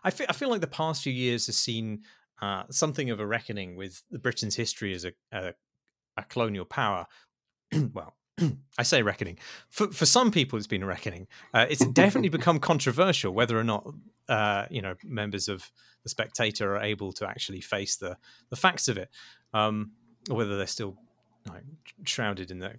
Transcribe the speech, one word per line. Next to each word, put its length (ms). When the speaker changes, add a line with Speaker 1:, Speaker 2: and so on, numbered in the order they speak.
Speaker 1:
I 80
fe-, 180
I 40
feel 160
like 120
the 60
past 360
few 100
years 340
has 100
seen, 460
uh, 280
something 400
of 120
a 40
reckoning 520
with 340
Britain's 440
history 380
as 120
a, 80
a, 220
a 60
colonial 420
power. 400
<clears throat> 220
Well, 220
<clears throat> 400
I 60
say 180
reckoning. 380
For, 220
for 140
some 240
people, 280
it's 100
been 160
a 40
reckoning. 400
Uh, 160
it's 180
definitely 420
Speaker 2:
<laughs> 80
Speaker 1:
become 220
controversial 760
whether 240
or 60
not, 240
uh, 420
you 120
know, 220
members 460
of 220
The 60
Spectator 640
are 80
able 300
to 140
actually 340
face 340
the, 220
the 40
facts 320
of 100
it, 120
um, 400
or 60
whether 220
they're 100
still, 300
like, 140
shrouded 460
in 80
the 200